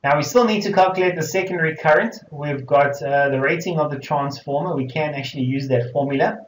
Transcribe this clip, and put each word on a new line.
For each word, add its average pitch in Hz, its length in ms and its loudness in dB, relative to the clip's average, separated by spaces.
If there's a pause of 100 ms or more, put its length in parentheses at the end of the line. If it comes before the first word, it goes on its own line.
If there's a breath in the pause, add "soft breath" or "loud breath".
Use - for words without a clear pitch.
Now 143 140 2
we 147 40 0
still 247 220 4
need 214 200 0
to 196 100 -2
calculate 185 420 4
the 160 60 -2
secondary 170 540 -2
current. 160 380 2 (160)
We've 143 360 -6
got, 139 360 2
uh, 139 280 2
the 135 100 0
rating 165 380 -2
of 151 120 0
the 135 80 -6
transformer. 143 760 -4
We 127 100 -2
can 151 280 -4
actually - 300 -6
use 135 240 -2
that 123 220 0
formula. 143 580 0